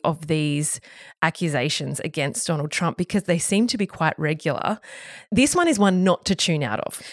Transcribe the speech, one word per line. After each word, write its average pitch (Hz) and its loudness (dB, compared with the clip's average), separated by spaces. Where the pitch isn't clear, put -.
of 156 0
these 151 0
accusations 147 -2
against 147 -4
Donald 151 -2
Trump - -2
because 185 0
they 170 2
seem 202 2
to 240 -2
be 202 0
quite - -2
regular. 156 -2
This 262 4
one 349 4
is 285 4
one 190 4
not 185 2
to 190 2
tune 151 0
out 107 -2
of. - -8